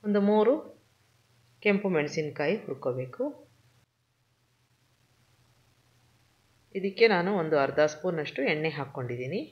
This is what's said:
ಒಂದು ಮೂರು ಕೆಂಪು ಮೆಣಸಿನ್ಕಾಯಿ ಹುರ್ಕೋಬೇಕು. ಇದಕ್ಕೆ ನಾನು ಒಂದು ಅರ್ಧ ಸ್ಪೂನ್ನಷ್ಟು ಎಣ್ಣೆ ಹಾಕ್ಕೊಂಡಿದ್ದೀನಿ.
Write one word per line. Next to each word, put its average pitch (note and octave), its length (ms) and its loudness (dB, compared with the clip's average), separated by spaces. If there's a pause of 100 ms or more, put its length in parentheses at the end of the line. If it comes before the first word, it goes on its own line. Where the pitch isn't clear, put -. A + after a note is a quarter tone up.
ಒಂದು G#3 180 2
ಮೂರು G#3+ 300 4 (1080)
ಕೆಂಪು G3+ 280 2
ಮೆಣಸಿನ್ಕಾಯಿ D3+ 680 -2
ಹುರ್ಕೋಬೇಕು. B2+ 680 -6 (3500)
ಇದಕ್ಕೆ G3 340 2
ನಾನು F#3 260 2
ಒಂದು D#3 240 0
ಅರ್ಧ C#3 280 2
ಸ್ಪೂನ್ನಷ್ಟು D#3+ 580 -4
ಎಣ್ಣೆ D#3+ 260 0
ಹಾಕ್ಕೊಂಡಿದ್ದೀನಿ. C3 720 -6 (120)